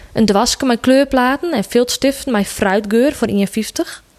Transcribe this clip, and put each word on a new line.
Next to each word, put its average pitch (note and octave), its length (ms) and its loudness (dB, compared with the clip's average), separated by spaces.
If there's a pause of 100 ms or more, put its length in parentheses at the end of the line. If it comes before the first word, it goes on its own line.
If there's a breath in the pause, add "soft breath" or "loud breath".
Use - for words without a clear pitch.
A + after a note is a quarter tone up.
(140 loud breath)
Een A3 120 2
dwaske G#3+ 400 0
met A#3+ 140 2
kleurplaten C4+ 760 2
en G#3+ 100 -2
viltstiften C4 680 -2
met G#3 160 0
fruitgeur A3 680 0
voor A#3 140 -4
één G3 200 0
vijftig. - 560 -6 (160)